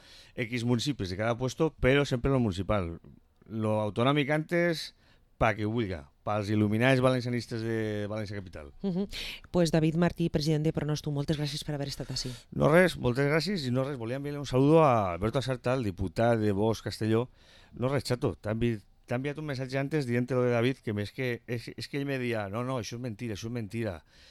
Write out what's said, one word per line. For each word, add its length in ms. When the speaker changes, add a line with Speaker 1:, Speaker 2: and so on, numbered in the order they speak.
Speaker 1:
X 280
municipis 460
de 80
cada 180
puesto, 440
però 280
sempre 220
lo 100
municipal. 580
Lo 340
autonòmic 500
antes, 600
pa 220
que 80
ho 80
vulga, 300
pels 320
il·luminats 480
valencianistes 640
de 420
València 300
Capital. 320
Speaker 2:
Mhm. 220
Pues 240
David 240
Martí, 320
president 340
de 80
Pronosto, 380
moltes 260
gràcies 300
per 80
haver 160
estat 240
ací. 160
Speaker 1:
No 180
res, 260
moltes 320
gràcies 380
i 80
no 100
res, 140
volia 240
enviar 160
un 80
saludo 400
a 260
Alberto 300
Asarta, 320
el 100
diputat 540
de 140
Vox 340
Castelló. 420
No 160
res, 140
chato, 360
t'ha 140
envi-, 240
t'ha 80
enviat 240
un 80
missatge 320
antes 240
dient 240
lo 160
de 80
David, 300
que 100
més 180
que, 360
és, 180
és 120
que 100
ell 80
me 160
deia, 260
"No, 140
no, 160
això 160
és 80
mentira, 320
això 160
és 80
mentira." 460